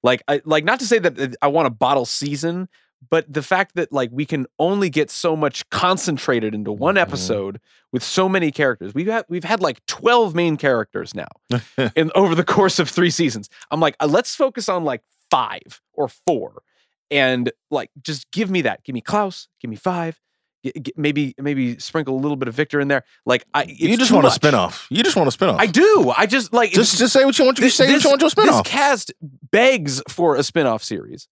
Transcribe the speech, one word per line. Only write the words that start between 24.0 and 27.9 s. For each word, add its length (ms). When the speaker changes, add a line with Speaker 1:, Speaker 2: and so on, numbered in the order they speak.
Speaker 1:
too 60
Speaker 2:
want 100
a 40
Speaker 1:
much. 100
Speaker 2:
spinoff. 500
You 120
just 140
want 180
a 20
spinoff. 220
Speaker 1:
I 80
do. 500
I 100
just, 260
like, 200
Speaker 2:
Just, 200
Speaker 1:
it's 80
Speaker 2:
just 140
say 100
what 140
you 80
want 100
to, 60
you 60
Speaker 1:
this, 80
Speaker 2:
say 100
what 60